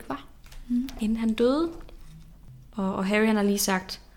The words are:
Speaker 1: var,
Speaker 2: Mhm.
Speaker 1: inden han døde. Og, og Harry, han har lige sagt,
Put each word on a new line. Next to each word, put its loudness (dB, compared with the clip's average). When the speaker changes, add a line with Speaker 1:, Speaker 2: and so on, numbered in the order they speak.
Speaker 1:
var, -8
Speaker 2:
Mhm. 0
Speaker 1:
inden 0
han 2
døde. 4
Og, -2
og -2
Harry, 4
han 4
har 4
lige 4
sagt, -2